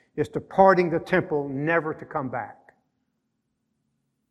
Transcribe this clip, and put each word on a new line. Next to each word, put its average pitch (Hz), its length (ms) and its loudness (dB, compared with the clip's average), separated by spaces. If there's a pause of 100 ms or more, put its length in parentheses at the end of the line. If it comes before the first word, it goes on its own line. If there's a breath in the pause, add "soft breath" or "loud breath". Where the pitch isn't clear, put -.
(160 soft breath)
is 147 140 -4
departing 185 640 4
the 165 80 0
temple, 156 500 -2
never 151 440 -2
to - 120 -18
come 135 240 -6
back. 110 320 -12 (1700)